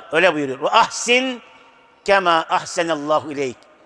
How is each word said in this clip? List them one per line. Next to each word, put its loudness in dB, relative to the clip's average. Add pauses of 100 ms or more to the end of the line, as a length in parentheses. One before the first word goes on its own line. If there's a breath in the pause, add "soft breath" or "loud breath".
(120)
öyle 4
buyuruyor. -4
"Ve -2
ahsin 0 (640)
kema 2
ahsenallahu -2
ileyk." -6 (280 soft breath)